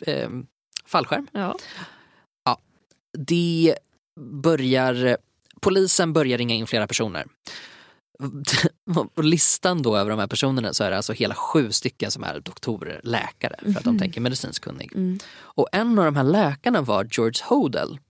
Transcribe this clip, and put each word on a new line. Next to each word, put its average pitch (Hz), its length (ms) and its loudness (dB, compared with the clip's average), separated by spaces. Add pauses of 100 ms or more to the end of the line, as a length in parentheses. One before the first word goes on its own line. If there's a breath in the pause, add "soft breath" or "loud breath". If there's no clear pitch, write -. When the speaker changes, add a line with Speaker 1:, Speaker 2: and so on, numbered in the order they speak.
Speaker 1:
ehm, 127 400 -4 (400)
fallskärm. 185 460 0
Speaker 2:
Ja. 196 260 -4 (840 loud breath)
Speaker 1:
Ja, 120 140 0 (600)
det 165 560 4 (460)
börjar, 131 960 2 (440)
polisen 190 520 2
börjar 131 260 2
ringa 120 160 0
in 110 120 -4
flera 107 200 0
personer. 90 380 -4 (920 loud breath)
<laughs> 139 960 -2
Och 160 100 0
listan 170 580 2
då 113 140 2
över 101 140 2
de 107 80 0
här 101 80 0
personerna 127 480 0
så 110 100 0
är 95 60 0
det 95 60 -2
alltså 104 160 -4
hela 113 220 -2
sju 127 380 0
stycken - 380 -4
som - 140 -8
är 76 160 -6
doktorer, 90 640 -8
läkare, - 580 -4
för 208 160 0
att - 60 -6
de 240 60 0
Speaker 2:
Mhm. 226 80 2
Speaker 1:
tänker 185 220 -2
medicinsk 123 420 -4
kunnig. - 320 -12
Speaker 2:
Mm. 185 240 -2 (180)
Speaker 1:
Och - 360 -2
en 220 260 2
av 180 60 6
de 147 120 2
här 139 80 4
läkarna 170 580 2
var 107 280 0
George 113 340 0
Hodel. 143 540 0 (120)